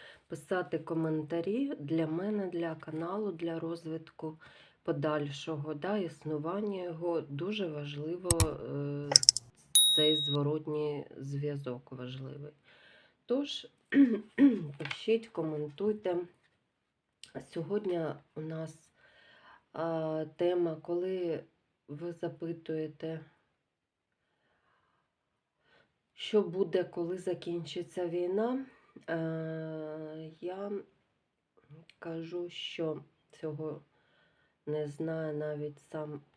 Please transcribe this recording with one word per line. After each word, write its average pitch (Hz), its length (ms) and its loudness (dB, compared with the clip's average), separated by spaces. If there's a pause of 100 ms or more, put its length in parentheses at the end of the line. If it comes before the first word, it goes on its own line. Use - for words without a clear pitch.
(260)
Писати 175 520 -2
коментарі. 165 1000 0
Для 160 280 2
мене, 190 400 0
для 170 280 -2
каналу, 165 580 -2
для 165 260 -2
розвитку 160 800 -6 (440)
подальшого, 151 920 0
да, 180 240 0
існування 180 840 -2
його 170 380 0
дуже 175 460 -2
важливо, 151 640 -2 (120)
е, 143 680 -2 (840)
цей 151 220 6
зворотній 147 920 0 (100)
зв'язок 139 760 -4
важливий. 131 600 -10 (720)
Тож, 285 400 0 (240)
<clears throat> 226 880 8
пишіть, 220 500 0
коментуйте. 170 880 0 (1400)
Сьогодні 180 480 0 (340)
у 156 60 -8
нас, 160 480 -8 (840)
а, 160 520 0 (120)
тема, 175 400 4
коли 175 680 0 (440)
ви 160 240 -6
запитуєте, 160 1120 -4 (3000)
що - 280 4
буде, 180 420 2
коли 175 340 -2
закінчиться 175 880 -2
війна, 202 580 2 (420)
е, 160 1200 -4 (100)
я 190 320 -4 (1300)
кажу, 170 500 -6
що - 560 -4 (260)
цього 151 520 -6 (840)
не 151 220 0
знає 160 440 -2
навіть 147 460 -4
сам 151 420 -8 (160)